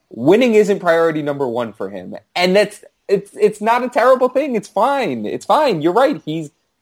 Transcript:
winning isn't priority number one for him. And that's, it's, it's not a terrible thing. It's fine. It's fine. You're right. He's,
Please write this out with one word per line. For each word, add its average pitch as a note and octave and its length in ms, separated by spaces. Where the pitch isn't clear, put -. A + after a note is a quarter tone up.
winning G#3+ 460
isn't G3+ 240
priority E3 420
number C#3+ 260
one A#2 260
for G2 160
him. F#2+ 260
And F#3 200
that's, G3+ 280
it's, - 280
it's G#3+ 260
not A#3 220
a B3 60
terrible B3+ 400
thing. C4+ 260
It's G3+ 120
fine. G3+ 580
It's - 200
fine. A3+ 360
You're E3+ 120
right. C4 320
He's, D#3 260